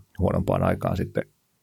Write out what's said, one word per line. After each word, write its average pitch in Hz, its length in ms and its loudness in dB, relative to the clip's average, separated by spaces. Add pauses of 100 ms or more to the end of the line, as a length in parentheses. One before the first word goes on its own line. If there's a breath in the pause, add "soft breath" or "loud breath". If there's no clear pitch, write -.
(180)
huonompaan 92 440 2
aikaan 90 340 0
sitten - 280 -4 (380)